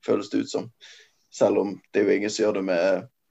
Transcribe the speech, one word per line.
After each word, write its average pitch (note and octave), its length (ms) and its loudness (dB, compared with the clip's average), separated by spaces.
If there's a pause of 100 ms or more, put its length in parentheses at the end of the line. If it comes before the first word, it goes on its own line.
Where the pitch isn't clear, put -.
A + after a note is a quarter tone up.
føles G2+ 280 -2
det A2 140 0
ut - 120 -14
som. A#2 140 -8 (640)
Selv G2+ 240 4
om F#2+ 160 -2 (160)
det G2+ 80 0
er G#2 80 4
jo F#2+ 80 4
ingen G#2 160 -2
som G#2 140 0
gjør G2 160 0
det - 80 -2
med, F#2 420 0 (200)